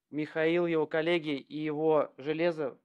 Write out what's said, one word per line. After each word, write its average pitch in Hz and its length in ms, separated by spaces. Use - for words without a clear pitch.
Михаил, 160 540
его 160 220
коллеги 156 500
и 139 220
его 151 580
железо 156 680